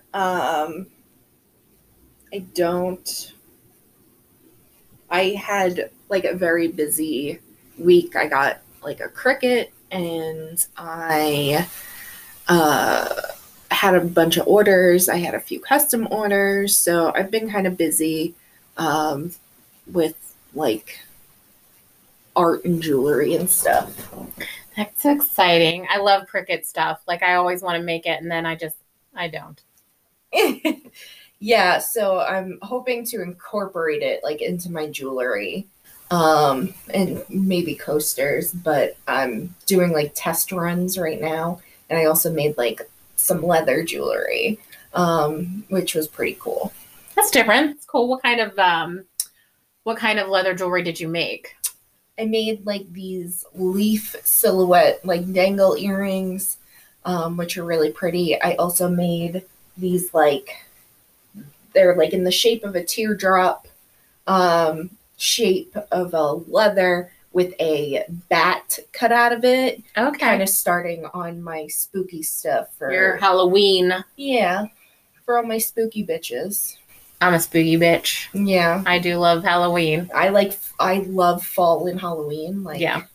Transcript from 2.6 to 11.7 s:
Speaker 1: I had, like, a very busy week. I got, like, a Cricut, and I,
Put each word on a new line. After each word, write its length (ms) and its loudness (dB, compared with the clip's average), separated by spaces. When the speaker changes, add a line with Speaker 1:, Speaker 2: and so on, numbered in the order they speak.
Speaker 1:
I 220 2
had, 580 -2
like, 160 0
a 100 -2
very 340 0
busy 720 -4
week. 400 4
I 100 0
got, 360 0
like, 180 -8
a 80 -8
Cricut, 600 0
and 760 -6
I, 920 0